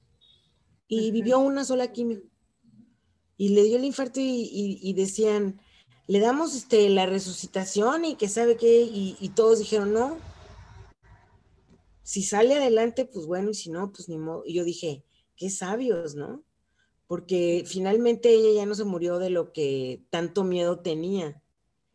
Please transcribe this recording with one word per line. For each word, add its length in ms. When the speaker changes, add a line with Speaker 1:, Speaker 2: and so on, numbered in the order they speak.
Speaker 1:
Y 240
Speaker 2:
Ujú. 0
Speaker 1:
vivió 280
una 260
sola 260
quimio. 300
Y 120
le 140
dio 140
el 80
infarto 340
y, 40
y, 300
y 120
decían, 680
"Le 120
damos, 360
este, 340
la 160
resucitación 1000
y 100
que 120
sabe 300
qué", 240
y, 380
y 100
todos 300
dijeron, 340
"No. 240
Si 200
sale 320
adelante, 500
pues 220
bueno, 240
y 20
si 160
no, 220
pues 180
ni 80
modo". 280
Y 100
yo 80
dije, 420
"Qué 120
sabios, 680
¿no?". 280
Porque 600
finalmente 640
ella 320
ya 40
no 100
se 100
murió 340
de 100
lo 240
que 560
tanto 340
miedo 380
tenía. 640